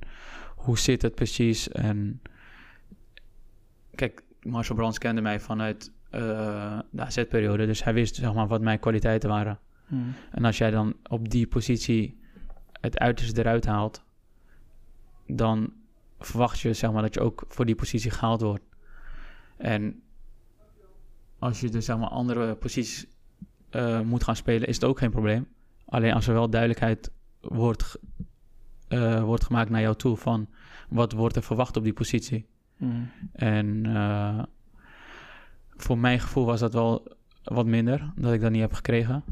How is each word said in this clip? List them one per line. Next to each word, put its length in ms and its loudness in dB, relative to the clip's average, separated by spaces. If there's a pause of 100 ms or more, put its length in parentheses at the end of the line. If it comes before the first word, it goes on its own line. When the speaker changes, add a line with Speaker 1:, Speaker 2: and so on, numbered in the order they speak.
(560)
Speaker 1:
hoe 220 0
zit 240 4
het 120 2
precies. 540 0
En 540 -2 (1700)
kijk, 300 -4 (180)
Marcel 320 -4
Brands 240 0
kende 220 0
mij 200 0
vanuit, 520 -4 (180)
eh, 680 -4 (120)
de 120 -8
A 80 -6
Z-periode, 560 2
dus 180 0
hij 100 2
wist, 200 2
zeg 200 -2
maar, 120 2
wat 140 0
mijn 180 2
kwaliteiten 500 2
waren. 300 0 (280)
Speaker 2:
Hmm. 280 -4 (160)
Speaker 1:
En 140 0
als 140 2
jij 120 4
dan 240 2 (140)
op 200 -2
die 180 2
positie 720 0 (600)
het 180 -2
uiterste 420 2
eruit 260 2
haalt, 380 -2 (1200)
dan 460 0 (460)
verwacht 420 0
je, 120 2
zeg 200 0
maar, 100 0
dat 120 -2
je 60 -2
ook 280 0
voor 180 -2
die 80 2
positie 360 -2
gehaald 300 0
wordt. 240 -2 (920)
En 460 -4 (1400)
als 220 -2
je 80 -2
dus, 160 -2
zeg 140 -2
maar, 100 -2
andere 460 -2
posities, 520 -6 (640)
eh, 300 0
moet 240 0
gaan 120 2
spelen, 320 0
is 60 0
het 100 -2
ook 140 2
geen 120 2
probleem. 380 2 (360)
Alleen 280 2
als 140 2
er 80 4
wel 160 2
duidelijkheid 600 2 (300)
wordt 420 0
ge-, 180 -6 (880)
eh, 340 2
wordt 220 2
gemaakt 260 2
naar 100 2
jou 160 2
toe 200 2
van 320 0 (400)
wat 240 2
wordt 240 2
er 60 0
verwacht 340 0
op 80 0
die 80 2
positie. 540 -2 (300)
Speaker 2:
Hmm. 340 -4 (220)
Speaker 1:
En, 540 0
eh, 560 0 (1300)
voor 220 0
mijn 220 4
gevoel 240 0
was 160 2
dat 120 2
wel 440 0 (260)
wat 240 0
minder, 500 2
dat 160 2
ik 80 4
dat 100 4
niet 100 4
heb 120 0
gekregen. 600 0